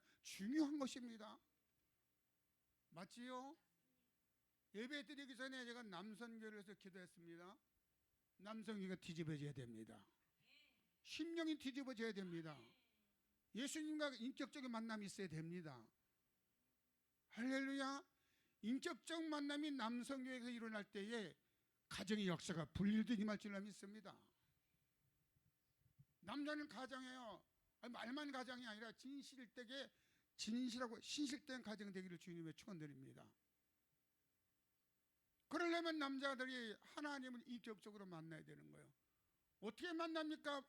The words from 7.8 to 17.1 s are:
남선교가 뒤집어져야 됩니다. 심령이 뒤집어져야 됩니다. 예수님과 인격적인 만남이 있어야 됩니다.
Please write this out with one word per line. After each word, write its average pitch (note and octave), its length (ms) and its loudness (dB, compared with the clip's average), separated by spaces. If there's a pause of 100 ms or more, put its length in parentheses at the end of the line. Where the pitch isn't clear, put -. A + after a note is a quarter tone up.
남선교가 G3+ 580 -2
뒤집어져야 D#3 560 0
됩니다. A2+ 500 -6 (1040)
심령이 D#4+ 520 4
뒤집어져야 A#3+ 560 0
됩니다. E3 460 -2 (960)
예수님과 D4+ 600 2
인격적인 B3+ 560 -2
만남이 A3+ 360 0
있어야 F#3+ 220 -2
됩니다. D#3+ 520 -4 (1500)